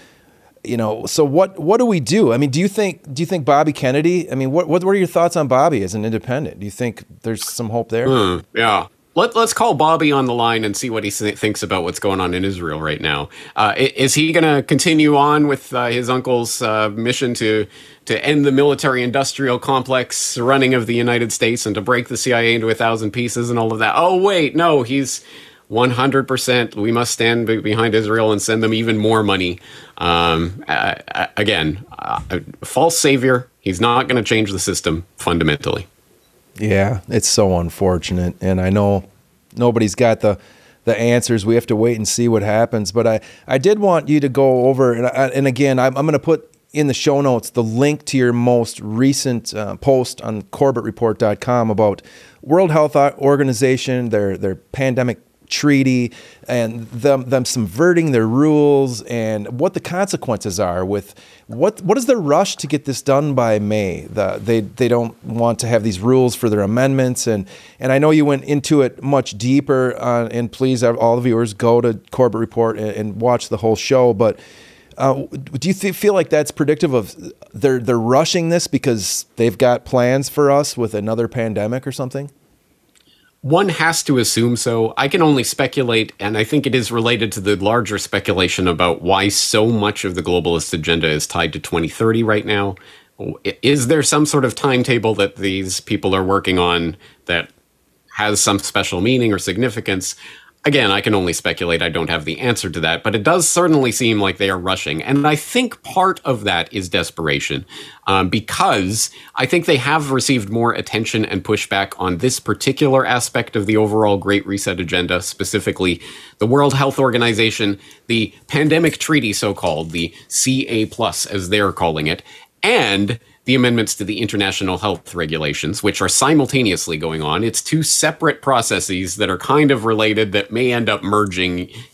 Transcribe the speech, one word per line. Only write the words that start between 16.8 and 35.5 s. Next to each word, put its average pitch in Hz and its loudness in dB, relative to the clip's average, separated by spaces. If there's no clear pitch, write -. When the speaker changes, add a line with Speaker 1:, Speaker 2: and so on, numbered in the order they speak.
Speaker 2:
mission 120 -2
to, 110 0
to - -2
end 147 2
the 139 4
military-industrial 135 0
complex 127 -2
running 131 2
of 117 0
the 117 -2
United 117 0
States 120 -2
and 104 -2
to 107 -4
break 120 -2
the 117 -8
C 123 0
I 117 2
A 117 2
into 113 -2
a 110 2
thousand 113 -2
pieces 120 -4
and 120 -2
all 113 0
of 110 -6
that? 110 0
Oh, 180 2
wait, 185 0
no, 160 2
he's 131 -4
one 123 2
hundred 131 0
percent, 123 0
we 107 0
must 120 0
stand 117 0
be-, 110 -2
behind 110 0
Israel 110 2
and 101 0
send 110 0
them 110 0
even 113 0
more 110 2
money. 92 -2
Um, 85 0
uh, 76 -2
uh, - -2
again, 90 -2
uh, - -6
false 165 0
savior. 131 2
He's 92 -4
not 120 2
gonna 123 0
change 107 0
the 92 -4
system 87 -4
fundamentally. 82 -2